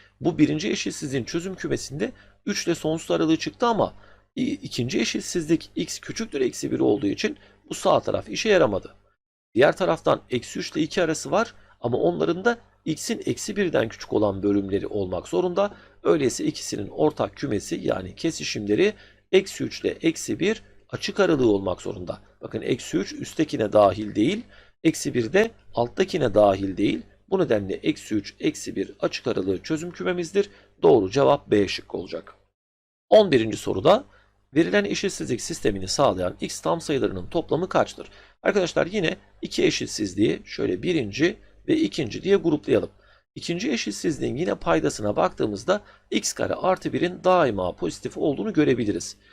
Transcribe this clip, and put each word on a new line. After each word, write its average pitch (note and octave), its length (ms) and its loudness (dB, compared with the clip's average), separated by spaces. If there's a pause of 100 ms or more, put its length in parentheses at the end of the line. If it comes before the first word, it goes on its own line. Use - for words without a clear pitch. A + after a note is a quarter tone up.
(200)
bu D#3 180 0
birinci D3+ 320 2
eşitsizliğin C#3 540 -4
çözüm F3+ 300 -6
kümesinde D#3+ 580 -6 (340)
üç G3+ 200 -4
ile E3+ 80 0
sonsuz D#3+ 360 -4
aralığı D#3+ 260 4
çıktı E3 300 -4
ama F#3+ 280 2 (420)
i-, - 160 -2
ikinci C3+ 480 -4
eşitsizlik E3+ 760 -2
x E3+ 240 -6
küçüktür G#3+ 400 -8
eksi B2+ 320 -2
bir A#2+ 80 -2
olduğu G#2+ 260 2
için - 320 -2 (320)
bu E3 40 -8
sağ D3+ 260 2
taraf G2+ 280 -4
işe G#3+ 200 -4
yaramadı. C3+ 460 2 (600)
Diğer D3 220 4
taraftan E3 540 0
eksi - 280 -6
üç - 140 -8
ile D#3 100 -2
iki E3+ 200 -2
arası D#3 280 -2
var G#3 240 0 (260)
ama A#2+ 180 0
onların E3+ 460 0
da A#3 140 0 (260)
x'in F#3 420 -4
eksi F#3+ 300 -4
birden D3 320 0
küçük - 240 -10
olan G2+ 300 2
bölümleri G2 440 0
olmak F#2 420 -4
zorunda. F3+ 460 0 (280)
Öyleyse C#3+ 420 2
ikisinin G#2 440 -6
ortak C3+ 480 0
kümesi C3+ 460 -4
yani F#2+ 320 -4
kesişimleri D3+ 800 0 (380)
eksi F#3+ 320 2
üç - 160 -8
ile F#2+ 100 0
eksi - 500 -4
bir G#3 220 0 (260)
açık - 320 -4
aralığı C#3+ 300 4
olmak G2 320 0
zorunda. F2+ 380 -8 (200)
Bakın - 220 -8
eksi - 340 -2
üç G3 160 -2
üsttekine B2+ 600 -2
dahil G#2 420 4
değil, F3 300 0 (400)
eksi D3+ 300 0
bir A#2 180 -2
de A3 180 4 (240)
alttakine A#2+ 600 0
dahil G2 420 6
değil. D3 260 0 (280)
Bu F#3+ 80 2
nedenle G#2+ 360 0
eksi - 400 -4
üç, - 260 -4
eksi - 360 -4
bir F#2+ 240 -4
açık - 260 -4
aralığı F#2+ 360 0
çözüm D#3+ 280 -4
kümemizdir. F3+ 600 -2 (320)
Doğru A2 280 6
cevap C#3 400 2
B G2+ 180 4
şıkkı - 280 -8
olacak. E2+ 380 -10 (720)
On G3+ 240 8
birinci A2 240 2
soruda B2+ 480 2 (500)
verilen F3+ 300 2
eşitsizlik D3 560 -4
sistemini G2 480 -4
sağlayan F#2+ 520 0
x - 200 -6
tam E3 200 0
sayılarının G2+ 460 -2
toplamı E3+ 420 -2
kaçtır? - 400 -2 (340)
Arkadaşlar F3 440 2
yine F#3 300 -2 (260)
iki - 220 -2
eşitsizliği A2 800 -2
şöyle - 380 -4
birinci D3+ 540 0 (320)
ve - 80 4
ikinci C3 460 -4
diye G3 140 4
gruplayalım. D3+ 540 2 (440)
İkinci G3 380 -4
eşitsizliğin C#3 640 -4
yine F#3+ 180 -2
paydasına D3 640 0
baktığımızda C#3+ 640 0 (300)
x - 220 -2
kare - 220 -2
artı F3+ 380 0
birin E3+ 320 -2
daima A#2+ 520 2
pozitif D#3 420 -8
olduğunu E3 340 0
görebiliriz. A#2+ 640 2 (160)